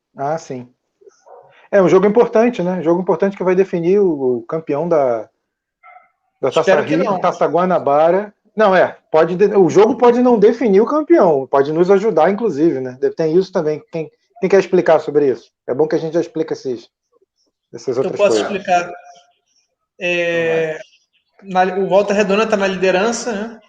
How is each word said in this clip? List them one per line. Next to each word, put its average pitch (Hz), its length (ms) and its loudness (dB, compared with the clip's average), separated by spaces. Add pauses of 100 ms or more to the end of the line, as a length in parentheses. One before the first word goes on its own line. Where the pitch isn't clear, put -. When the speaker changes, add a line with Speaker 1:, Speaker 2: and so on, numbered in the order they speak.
(160)
Speaker 1:
Ah, 139 220 -6
sim. 123 300 -14 (1000)
É 202 120 4
um 175 60 4
jogo 180 180 4
importante, 233 560 2
né? 180 200 -4
Jogo 170 180 0
importante 196 360 -2
que - 60 -10
vai 185 120 0
definir 185 440 0
o, 135 400 0
o 117 40 -10
campeão 160 460 -6
da, 131 340 0 (1160)
da 135 100 -2
Taça - 100 0
Speaker 2:
Espero 190 240 2
que 151 100 -2
Speaker 1:
Rio, 175 100 0
Speaker 2:
não. 196 160 -2
Speaker 1:
Taça 175 260 -2
Guanabara. 165 840 0 (220)
Não, 196 220 2
é, 143 200 2 (140)
pode 165 240 2
de-, 196 220 0
o 185 120 4
jogo 208 300 4
pode 240 240 4
não 247 160 2
definir 208 420 4
o 226 60 2
campeão, 240 640 2
pode 139 240 0
nos 175 180 0
ajudar, 190 400 2
inclusive, 170 500 -2
né? 127 200 -10
Deve, 139 160 -2
tem 160 200 -2
isso 185 140 0
também. 151 400 -4
Quem, 160 180 -8 (320)
quem 190 80 -2
quer 190 120 4
explicar 170 400 2
sobre 147 280 0
isso? - 220 -6 (160)
É 123 80 -6
bom 151 140 0
que 170 80 -2
a - 20 -2
gente 156 160 -6
já 170 60 0
explica 160 320 -8
esses, 127 360 -10 (840)
essas 120 240 -8
Speaker 2:
Eu 131 80 -2
Speaker 1:
outras 185 160 -6
Speaker 2:
posso 190 160 2
Speaker 1:
coisas. 104 160 -4
Speaker 2:
explicar. 180 400 -4 (1080)
É... 165 800 -4 (640)
Na, 185 220 -2 (120)
o 190 120 -2
Volta 196 260 0
Redonda 208 320 0
tá 214 100 -2
na 196 120 -2
liderança, 190 640 -2
né? 220 360 -10